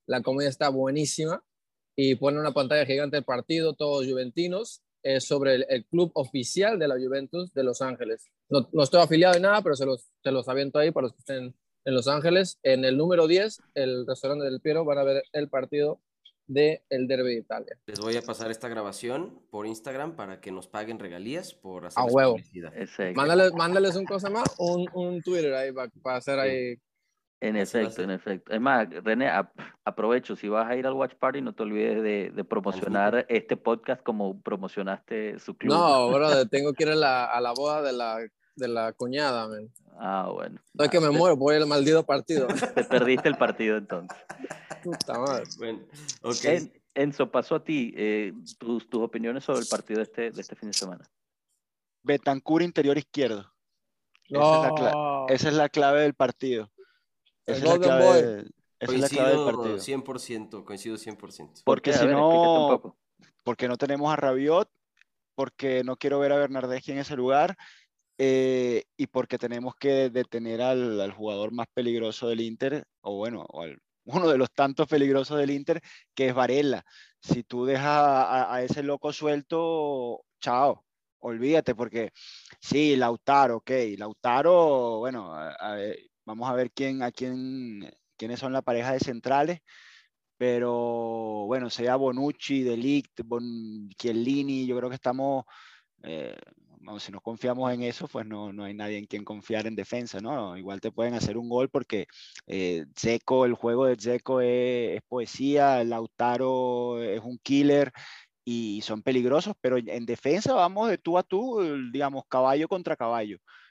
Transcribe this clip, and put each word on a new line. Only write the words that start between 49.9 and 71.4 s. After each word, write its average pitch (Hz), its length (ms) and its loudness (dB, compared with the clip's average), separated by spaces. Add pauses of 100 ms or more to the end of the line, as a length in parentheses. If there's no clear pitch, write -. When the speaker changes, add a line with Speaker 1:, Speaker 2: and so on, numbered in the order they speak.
Speaker 3:
de 110 60 0
este, 117 280 -6
de 113 80 -12
este 107 160 -14
fin 107 140 -12
de 101 80 -6
semana. 92 280 -6 (1000)
Speaker 4:
Bentancur, 143 580 2
interior 147 360 2
izquierdo. 113 540 -4 (760)
Esa 147 260 6
es 156 80 6
la 160 120 2
cla-, 123 180 2
Speaker 1:
No. 143 340 -2
Speaker 4:
esa 131 220 2
es 147 60 2
la 151 140 4
clave 143 340 4
del 147 100 4
partido. 123 560 0 (760)
Speaker 1:
El 131 100 -2
Speaker 4:
Esa - 20 -2
es 135 60 -2
la 156 80 6
Speaker 1:
Golden 175 180 6
Speaker 4:
clave 131 160 8
Speaker 1:
Boy. 170 160 10
Speaker 4:
de-, 110 300 -2 (280)
esa 127 140 -2
es 131 80 2
la 139 80 2
clave 135 200 2
del 143 80 6
Speaker 2:
Coincido 127 200 0
Speaker 4:
partido. 113 220 -4
Speaker 2:
cien 135 220 -6
por 127 180 -10
ciento, 107 460 -10
coincido 104 320 -10
cien 107 200 -12
por 92 160 -18
ciento. 78 200 -18 (120)
Speaker 3:
¿Por 135 100 6
Speaker 4:
Porque 139 160 0
Speaker 3:
qué? 147 60 6
A - 20 4
Speaker 4:
si 120 60 4
Speaker 3:
ver, 139 100 4
explícate 156 220 6
un 170 60 6 (100)
Speaker 4:
no, 156 140 4 (140)
Speaker 3:
poco. - 160 -18 (460)
Speaker 4:
porque 123 240 -2
no 123 100 -4
tenemos 143 340 0
a 151 40 2
Rabiot, 139 540 2 (640)
porque 135 480 -2
no 127 140 -6
quiero 139 220 0
ver 139 120 2
a 143 60 4
Bernardeschi 131 560 -2
en 139 60 -6
ese 143 180 -8
lugar, 143 380 2 (640)
eh, 131 640 2 (120)
y 139 120 -4
porque 127 300 -4
tenemos 120 380 -8
que 135 340 2
detener 117 520 -4
al, 123 400 0
al 98 100 -4
jugador 107 400 -6